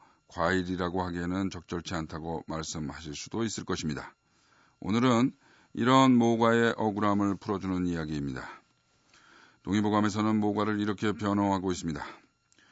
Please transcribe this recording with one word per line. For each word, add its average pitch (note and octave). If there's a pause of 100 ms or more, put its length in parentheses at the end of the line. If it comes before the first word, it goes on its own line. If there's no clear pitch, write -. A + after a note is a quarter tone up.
(280)
과일이라고 F2+
하기에는 F2+
적절치 F2
않다고 E2
말씀하실 D#2
수도 -
있을 -
것입니다. D#2 (680)
오늘은 A#2+ (420)
이런 C3
모과의 A#2
억울함을 G2+
풀어주는 F#2
이야기입니다. D2+ (1040)
동의보감에서는 G#2+
모과를 G#2
이렇게 G#2
변호하고 G2+
있습니다. E2 (680)